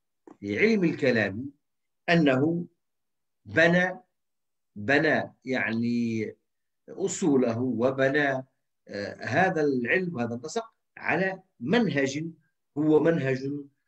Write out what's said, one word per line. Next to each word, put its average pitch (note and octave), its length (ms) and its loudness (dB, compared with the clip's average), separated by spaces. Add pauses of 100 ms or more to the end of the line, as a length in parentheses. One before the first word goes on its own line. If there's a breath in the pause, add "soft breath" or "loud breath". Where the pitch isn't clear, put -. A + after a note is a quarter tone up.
(400)
في G2+ 180 -4
علم G#3 260 2
الكلام A#2+ 640 0 (580)
أنه E3 580 2 (800)
بنى، E3+ 560 2 (760)
بنى C3 580 0 (100)
يعني A#2 920 -2 (540)
أصوله، C3+ 720 0
وبنى، C3 680 0 (600)
آه، G2+ 320 -8
هذا D#3+ 420 0
العلم، D3 560 0
هذا A#2 160 -4
النسق D#3 300 -8 (320)
على F#3 460 -2 (180)
منهج D3 720 0 (480)
هو D3+ 240 4
منهج، C3+ 480 0 (380)